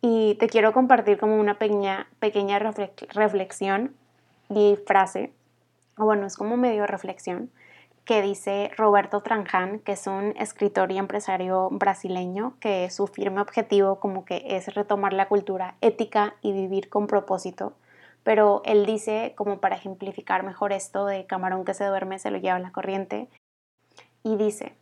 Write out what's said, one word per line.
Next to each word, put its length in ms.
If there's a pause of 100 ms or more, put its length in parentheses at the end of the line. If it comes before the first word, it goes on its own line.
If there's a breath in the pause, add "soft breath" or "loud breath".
Y 320
te 120
quiero 280
compartir 440
como 220
una 180
pequeña, 480 (120)
pequeña 400
reflex-, 560
reflexión 800 (540)
y 260 (100)
frase, 460 (640)
o 80
bueno, 220
es 100
como 220
medio 280
reflexión, 640 (540 soft breath)
que 160
dice 560
Roberto 460
Tranján, 560
que 140
es 140
un 300
escritor 560
y 60
empresario 720
brasileño, 880
que 300
su 160
firme 340
objetivo 580
como 280
que 180
es 300
retomar 400
la 120
cultura 540
ética 600
y 100
vivir 380
con 160
propósito. 680 (500 soft breath)
Pero 440
él 180
dice, 540
como 200
para 180
ejemplificar 680
mejor 300
esto 340
de 180
camarón 400
que 80
se 140
duerme, 320
se 120
lo 60
lleva 220
la 140
corriente, 580 (920 soft breath)
y 140
dice 460